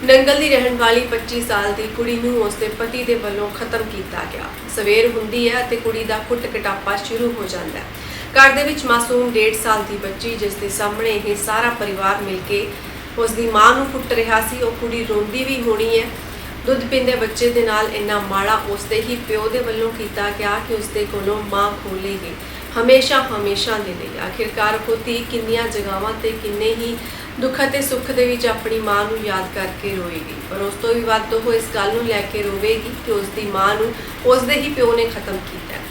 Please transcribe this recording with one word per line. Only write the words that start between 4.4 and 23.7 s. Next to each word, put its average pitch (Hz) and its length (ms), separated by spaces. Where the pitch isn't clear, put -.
ਸਵੇਰ 214 320
ਹੁੰਦੀ 233 420
ਹੈ 247 120
ਅਤੇ 240 140
ਕੁੜੀ 226 280
ਦਾ 220 140
ਕੁੱਟ 233 300
ਕਟਾਪਾ 196 480
ਸ਼ੁਰੂ 233 440
ਹੋ 202 40
ਜਾਂਦਾ 180 360
ਹੈ। - 40
ਘਰ 269 220
ਦੇ 285 80
ਵਿੱਚ 294 220
ਮਾਸੂਮ 247 460
ਡੇਢ 220 320
ਸਾਲ 214 200
ਦੀ 202 140
ਬੱਚੀ, 196 380
ਜਿਸ 202 180
ਦੇ 202 160
ਸਾਹਮਣੇ 208 400
ਇਹ 208 260
ਸਾਰਾ 220 340
ਪਰਿਵਾਰ 202 520
ਮਿਲ 190 180
ਕੇ 208 180
ਉਸ 226 140
ਦੀ 226 180
ਮਾਂ 220 260
ਨੂੰ 269 100
ਕੁੱਟ 254 280
ਰਿਹਾ 226 280
ਸੀ, 247 200
ਉਹ 226 100
ਕੁੜੀ 233 320
ਰੋਂਦੀ 214 400
ਵੀ 262 180
ਹੋਣੀ 226 380
ਹੈ। 233 80
ਦੁੱਧ 262 200
ਪੀਂਦੇ 254 300
ਬੱਚੇ 220 340
ਦੇ 233 140
ਨਾਲ 214 320
ਇੰਨਾ 208 240
ਮਾੜਾ 196 500
ਉਸ 202 140
ਦੇ 220 180
ਹੀ 240 160
ਪਿਓ 214 220
ਦੇ 247 100
ਵੱਲੋਂ 226 320
ਕੀਤਾ 208 400
ਗਿਆ 208 360
ਕਿ 233 60
ਉਸ 208 120
ਦੇ 208 260
ਕੋਲੋਂ 208 320
ਮਾਂ 202 280
ਖੋਹ 202 320
ਲਈ 196 200
ਗਈ, 175 100
ਹਮੇਸ਼ਾ, 262 460
ਹਮੇਸ਼ਾ 208 500